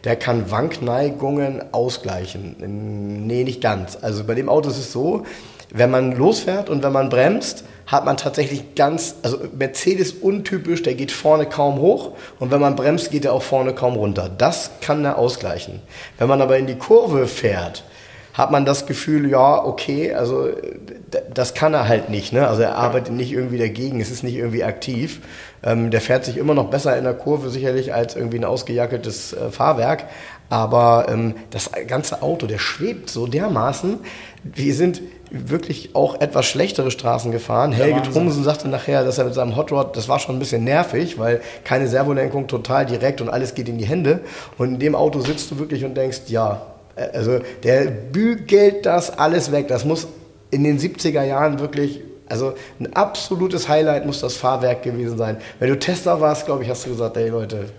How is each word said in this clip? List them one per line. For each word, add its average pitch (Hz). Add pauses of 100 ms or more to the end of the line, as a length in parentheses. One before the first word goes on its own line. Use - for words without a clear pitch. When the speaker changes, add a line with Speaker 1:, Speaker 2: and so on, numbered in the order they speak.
Speaker 1:
der 120
kann 117
Wankneigungen 135
ausgleichen. 104
Nee, 123
nicht 127
ganz. 98
Also 107
bei 110
dem -
Auto 147
ist 120
es 131
so, 151 (480)
wenn 120
man 131
losfährt 185
und 139
wenn 139
man 135
bremst, 135 (220)
hat 139
man 139
tatsächlich 139
ganz, 151
also 123 (200)
Mercedes 180
untypisch, 190
der 127
geht 139
vorne 156
kaum 143
hoch 196 (280)
und 123
wenn 143
man 139
bremst, 151
geht 143
er 127
auch 131
vorne 131
kaum 127
runter. 101
Das 131
kann 147
er 139
ausgleichen. 95 (360)
Wenn 117
man 139
aber 131
in 131
die 127
Kurve 185
fährt, 90 (500)
hat 135
man 139
das 139
Gefühl, 147
ja, 135
okay, 143
also, 131
d-, - (140)
das 123
kann 156
er 127
halt 113
nicht, 104
ne? 131
Also 110
er 110
arbeitet 120
nicht 123
irgendwie 123
dagegen, 117
es 104
ist 120
nicht 120
irgendwie 117
aktiv. 127 (420)
Ähm, 117
der 110
fährt 131
sich 117
immer 147
noch 139
besser 135
in 127
der 127
Kurve 139
sicherlich 131
als 117
irgendwie 117
ein 113
ausgejackeltes, 120
äh, 113
Fahrwerk. 139 (440)
Aber, 117
ähm, 113 (140)
das - (160)
ganze 131
Auto, 131
der 104
schwebt -
so 117
dermaßen. 147 (440)
Wir 139
sind 175 (300)
wirklich -
auch -
etwas 143
schlechtere 156
Straßen 117
gefahren. 117
Speaker 2:
Ja, 117
Speaker 1:
Helge 147
Speaker 2:
Wahnsinn. 135
Speaker 1:
Tromsen 151
sagte 147
nachher, 135
dass 127
er 131
mit 123
seinem 120
Hot 151
Rod, 139
das 113
war 131
schon 127
ein 127
bisschen 117
nervig, 151
weil 117 (220)
keine 131
Servolenkung, 135
total 127
direkt 123
und 117
alles 123
geht 120
in 117
die 110
Hände. 160 (380)
Und 127
in 127
dem 147
Auto 147
sitzt 147
du 143
wirklich 147
und 131
denkst, 131
ja, 110 (340)
äh, - (100)
also 117 (240)
der 127
bügelt 202
das 175
alles 151
weg. 143
Das 120
muss 160 (440)
in 143
den 147
siebziger 147
Jahren 139
wirklich, 143 (280)
also 127 (260)
ein 123
absolutes 185
Highlight 151
muss 139
das 123
Fahrwerk 123
gewesen 120
sein. 110 (200)
Wenn 127
du 139
Tester 175
warst, 151
glaub 139
ich, 120
hast 123
du 127
gesagt, 113
ey 113
Leute 107 (140)